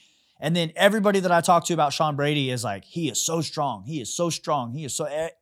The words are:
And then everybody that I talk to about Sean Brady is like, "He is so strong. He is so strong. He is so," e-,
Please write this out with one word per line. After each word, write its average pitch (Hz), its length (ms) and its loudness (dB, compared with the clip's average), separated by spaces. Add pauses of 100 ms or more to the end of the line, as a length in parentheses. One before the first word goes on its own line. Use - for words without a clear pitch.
(400)
And 160 160 0
then 165 200 0
everybody 196 440 4
that 180 120 0
I 170 100 6
talk 170 240 4
to 180 80 0
about 151 200 2
Sean 151 220 0
Brady 143 340 0
is 123 140 -4
like, 98 220 -6
"He 160 240 -4
is - 140 -4
so 165 180 -2
strong. 131 440 -4
He 151 160 -8
is - 140 -10
so 170 140 0
strong. 135 440 -4
He 156 120 -8
is 120 100 -8
so," 151 120 -4
e-, 156 220 -4 (120)